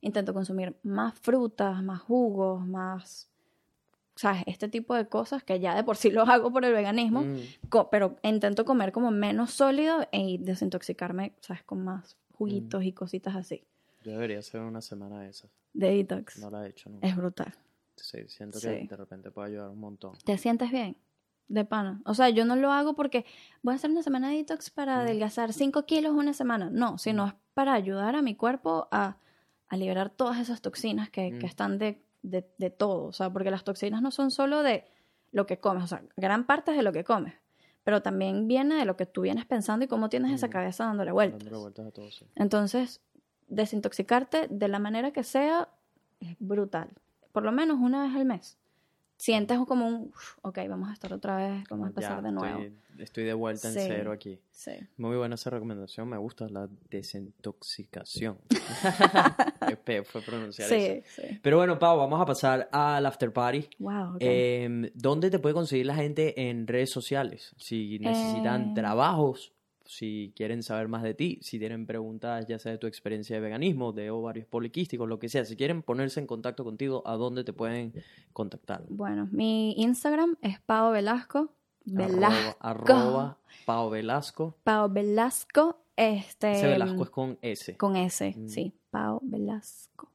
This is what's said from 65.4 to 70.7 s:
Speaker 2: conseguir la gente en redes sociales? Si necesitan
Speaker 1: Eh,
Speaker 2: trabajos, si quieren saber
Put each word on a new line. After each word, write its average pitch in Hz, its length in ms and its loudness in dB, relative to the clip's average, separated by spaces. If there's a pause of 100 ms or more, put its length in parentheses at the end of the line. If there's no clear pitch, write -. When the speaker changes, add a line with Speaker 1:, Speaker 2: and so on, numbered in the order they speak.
Speaker 2:
conseguir 143 320 0
la 139 80 0
gente 147 540 0
en 117 180 -4
redes 127 240 0
sociales? - 680 -4
Si 113 400 -6
necesitan 226 720 0
Speaker 1:
Eh, - 40 -6
Speaker 2:
trabajos, 135 800 2 (340)
si 107 500 -8
quieren 113 260 -4
saber 110 260 -4